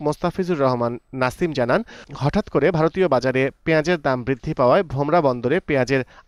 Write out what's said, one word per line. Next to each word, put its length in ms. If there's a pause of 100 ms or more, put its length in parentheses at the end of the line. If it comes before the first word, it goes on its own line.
মোস্তাফিজুর 580
রহমান 300 (280)
নাসিম 380
জানান, 220 (400)
হঠাৎ 320
করে 140 (100)
ভারতীয় 380
বাজারে 260 (240)
পেঁয়াজের 420
দাম 100 (100)
বৃদ্ধি 320
পাওয়ায় 240 (100)
ভোমরা 340
বন্দরে 300 (100)
পেঁয়াজের 340 (260)